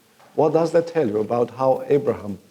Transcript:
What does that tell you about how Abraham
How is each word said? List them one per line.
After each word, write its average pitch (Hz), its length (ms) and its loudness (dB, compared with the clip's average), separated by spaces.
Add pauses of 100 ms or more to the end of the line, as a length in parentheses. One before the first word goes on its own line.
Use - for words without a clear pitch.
(360)
What 147 180 2
does 160 180 2
that 170 160 2
tell 151 200 -2
you 107 120 -2
about 117 320 0
how 131 360 0
Abraham 120 520 -2 (120)